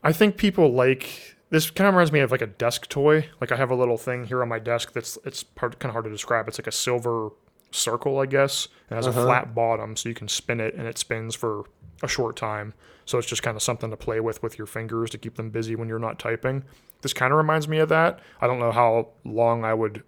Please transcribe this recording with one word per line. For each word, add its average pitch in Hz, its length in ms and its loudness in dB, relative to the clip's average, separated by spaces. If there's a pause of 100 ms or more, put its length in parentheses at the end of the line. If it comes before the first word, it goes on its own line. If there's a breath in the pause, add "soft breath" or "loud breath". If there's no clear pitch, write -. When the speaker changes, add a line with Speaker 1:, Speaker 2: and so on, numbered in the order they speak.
Speaker 1:
I 151 80 4
think 208 260 4
people 185 340 4
like, 131 640 0 (140)
this 156 200 2
kinda 196 220 4
reminds 175 200 6
me 151 80 4
of, 131 100 4
like, 127 120 2
a 113 60 -4
desk 117 400 -2
toy. 151 420 4 (100)
Like, 123 140 -2
I - 20 0
have 127 160 0
a 127 40 2
little 123 220 2
thing 123 280 -6
here 127 160 -2
on 120 80 -2
my 113 100 -2
desk 117 320 -4
that's, - 340 -8
it's - 200 -10 (120)
hard, 120 220 -4
kinda 123 140 -6
hard 113 100 -4
to 107 80 -8
describe. 110 360 -2
It's 113 120 -10
like - 80 -8
a 110 60 -6
silver 117 560 -2 (420)
circle, 135 480 -2
I 135 60 2
guess. 139 420 0 (240 soft breath)
It 117 40 -6
has 117 120 0
Speaker 2:
Uh-huh. 120 140 2
Speaker 1:
a - 20 4
flat 120 320 2
bottom, 113 400 0
so - 140 -6
you 117 60 -6
can 113 120 -12
spin - 320 -4
it, 110 160 -4
and 117 120 -8
it 117 100 -10
spins 113 380 -6
for 107 280 -4 (400)
a 143 40 -6
short 113 280 -2
time. 107 380 -6 (320 soft breath)
So - 120 -2
it's 117 100 -2
just - 160 -4
kinda 110 180 -2
something 117 280 -4
to 107 80 -10
play 113 220 -4
with, 113 240 -4
with 113 140 -6
your 107 100 -10
fingers 113 440 -4
to 113 60 -12
keep 113 180 -12
them 113 140 -8
busy 113 260 -4
when 113 120 -6
you're 113 120 -6
not 113 200 -6
typing. 131 440 -4 (380 loud breath)
This - 120 -4
kinda 131 220 2
reminds 156 340 2
me 156 100 0
of 156 100 4
that. 165 300 4 (220 loud breath)
I 120 60 2
don't 123 120 0
know 117 120 2
how 117 380 4 (140)
long 117 400 2
I 110 100 0
would 107 340 -2